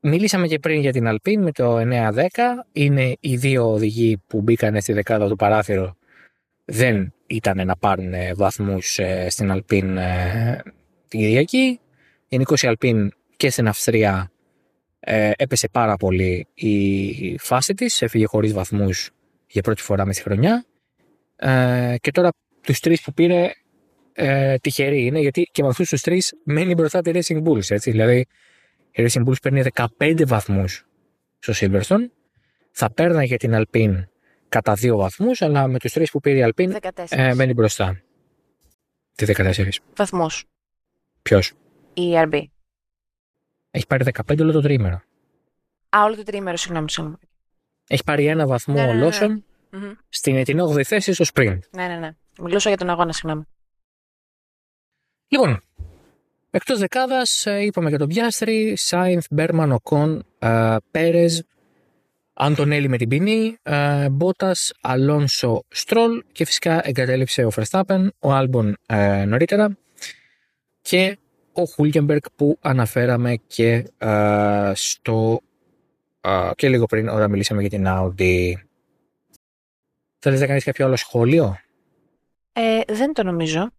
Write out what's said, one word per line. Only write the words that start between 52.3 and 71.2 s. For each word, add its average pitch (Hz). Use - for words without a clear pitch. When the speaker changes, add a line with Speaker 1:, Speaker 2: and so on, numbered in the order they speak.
Speaker 2:
Μιλούσα 175
για 196
τον 180
αγώνα, 170
συγγνώμη. 156
Speaker 1:
Λοιπόν, 190
εκτός 220
δεκάδας, 254
ε, 202
είπαμε 180
για 147
τον 143
Πιάστρη, 220
Σάινθ, 180
Μπέρμαν, 156
Οκόν, 147
ε, 113
Πέρεζ, 165
Αντωνέλη 147
με 127
την 117
ποινή, 220
ε, 143
Μπότας, 180
Αλόνσο, 131
Στρόλ 233
και -
φυσικά 160
εγκατέλειψε 131
ο 110
Verstappen, 190
ο 139
Άλμπον, 127
ε, 101
νωρίτερα 196
και 190